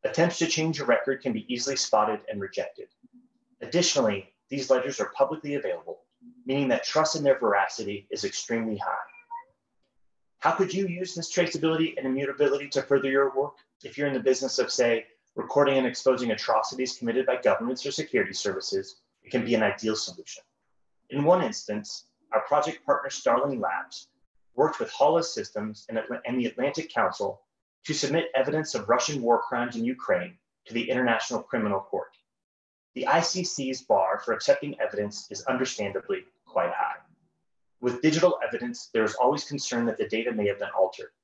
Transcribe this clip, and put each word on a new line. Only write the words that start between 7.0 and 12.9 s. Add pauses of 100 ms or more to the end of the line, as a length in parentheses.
in
their
veracity
is
extremely
high. (1300)
How
could
you
use
this
traceability
and
immutability
to
further